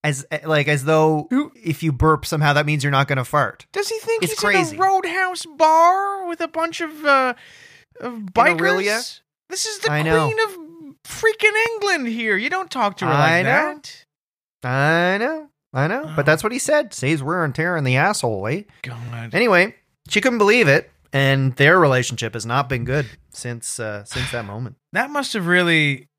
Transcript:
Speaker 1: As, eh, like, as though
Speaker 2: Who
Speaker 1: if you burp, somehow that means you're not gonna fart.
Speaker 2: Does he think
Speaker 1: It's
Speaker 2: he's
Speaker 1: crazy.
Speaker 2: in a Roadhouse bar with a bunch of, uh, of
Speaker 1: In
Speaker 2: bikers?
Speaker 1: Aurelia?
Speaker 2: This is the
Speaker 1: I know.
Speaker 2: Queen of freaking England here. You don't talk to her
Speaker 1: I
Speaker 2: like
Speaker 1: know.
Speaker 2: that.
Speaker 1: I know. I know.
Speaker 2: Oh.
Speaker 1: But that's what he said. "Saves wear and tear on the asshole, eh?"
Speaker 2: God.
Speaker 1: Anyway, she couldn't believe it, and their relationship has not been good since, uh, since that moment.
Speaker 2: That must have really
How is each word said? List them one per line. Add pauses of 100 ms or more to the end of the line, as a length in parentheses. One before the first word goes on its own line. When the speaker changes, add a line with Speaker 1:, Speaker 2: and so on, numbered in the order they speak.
Speaker 1:
As,
eh,
like,
as
though
Speaker 2:
Who
Speaker 1:
if
you
burp,
somehow
that
means
you're
not
gonna
fart.
Speaker 2:
Does
he
think
Speaker 1:
It's
Speaker 2:
he's
Speaker 1:
crazy.
Speaker 2:
in
a
Roadhouse (120)
bar
with
a
bunch
of,
uh, (680)
of
Speaker 1:
In
Speaker 2:
bikers?
Speaker 1:
Aurelia? (480)
Speaker 2:
This
is
the
Speaker 1:
I
know.
Speaker 2:
Queen
of
freaking (180)
England
here.
You
don't
talk
to
her
Speaker 1:
I
Speaker 2:
like
Speaker 1:
know. (840)
Speaker 2:
that.
Speaker 1:
I
know. (240)
I
know.
Speaker 2:
Oh.
Speaker 1:
But
that's
what
he
said.
"Saves
wear
and
tear
on
the
asshole,
eh?" (200)
Speaker 2:
God.
Speaker 1:
Anyway, (340)
she
couldn't
believe
it, (220)
and
their
relationship
has
not
been
good (240)
since,
uh,
since
that
moment. (160)
Speaker 2:
That
must
have
really (100)